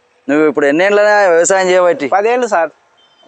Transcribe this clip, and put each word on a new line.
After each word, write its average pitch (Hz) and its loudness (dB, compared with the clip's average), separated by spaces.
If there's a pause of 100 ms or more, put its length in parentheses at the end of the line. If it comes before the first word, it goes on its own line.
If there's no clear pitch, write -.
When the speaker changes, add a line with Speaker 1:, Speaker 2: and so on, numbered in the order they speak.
(300)
Speaker 1:
నువ్వు 151 0
ఇప్పుడు 147 -2
ఎన్నేళ్ళ 185 0
వ్యవసాయం 190 2
చేయబట్టి? 175 0
Speaker 2:
పదేళ్ళు 226 -2
సార్. 170 -2 (580)